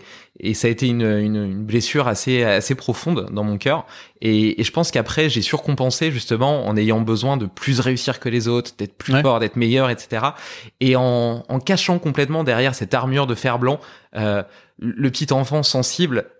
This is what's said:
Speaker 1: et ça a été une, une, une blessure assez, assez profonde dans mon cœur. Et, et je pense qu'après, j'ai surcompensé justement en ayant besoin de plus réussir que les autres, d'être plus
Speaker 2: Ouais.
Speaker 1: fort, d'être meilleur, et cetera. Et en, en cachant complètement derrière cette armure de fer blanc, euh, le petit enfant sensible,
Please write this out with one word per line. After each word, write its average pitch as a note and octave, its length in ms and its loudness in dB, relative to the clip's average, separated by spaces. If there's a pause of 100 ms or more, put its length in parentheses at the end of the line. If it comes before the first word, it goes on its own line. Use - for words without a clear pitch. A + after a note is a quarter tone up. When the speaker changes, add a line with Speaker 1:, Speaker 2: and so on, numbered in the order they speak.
(400)
Speaker 1:
et A2 140 -2
ça A#2 160 0
a - 20 2
été B2 160 0
une, A#2+ 140 2
une, G#2+ 340 2
une G#2 300 -4
blessure A#2+ 420 0
assez, B2 360 0
assez G#2+ 320 2
profonde B2+ 580 -2
dans G#2 100 -2
mon G#2 140 -2
cœur. C#3 280 0 (360)
Et, A2 400 2
et - 20 2
je A2+ 80 -4
pense D#3+ 200 0
qu'après, D3+ 380 0
j'ai F3+ 120 0
surcompensé C#3+ 680 0
justement B2+ 580 0
en G#2+ 100 0
ayant A2 240 2
besoin A2+ 340 0
de A2+ 120 -2
plus B2+ 340 0
réussir B2+ 400 -2
que B2+ 80 -4
les A#2 180 0
autres, A#2+ 300 0
d'être G2+ 200 -8
plus - 160 -4
Speaker 2:
Ouais. C#3 80 4
Speaker 1:
fort, B2 200 4
d'être A2 160 -2
meilleur, B2 320 4
et A#2 80 -2
cetera. B2 380 -4 (440)
Et B2+ 160 4
en, A#2+ 540 2
en C3 100 -2
cachant F3+ 400 0
complètement D3 460 0
derrière B2+ 300 2
cette G2+ 180 -6
armure C3 340 0
de A#2+ 80 0
fer B2 240 -2
blanc, C3 200 0 (360)
euh, G#2 260 0 (380)
le B2+ 300 -2
petit C#3 240 -2
enfant C3+ 300 0
sensible, C3 640 0 (140)